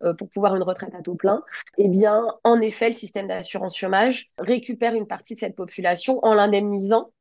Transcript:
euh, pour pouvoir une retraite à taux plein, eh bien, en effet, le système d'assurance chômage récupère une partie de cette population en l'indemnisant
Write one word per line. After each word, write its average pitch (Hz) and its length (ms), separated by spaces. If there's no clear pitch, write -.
euh, 170 100
pour 170 160
pouvoir 196 260
une 190 80
retraite 180 340
à 175 40
taux 180 140
plein, 202 260
eh 202 120
bien, 214 360
en 233 180
effet, 220 260
le 226 60
système 196 340
d'assurance 190 500
chômage 202 600
récupère 233 580
une 214 120
partie - 280
de - 40
cette - 160
population 180 680
en 220 100
l'indemnisant 208 880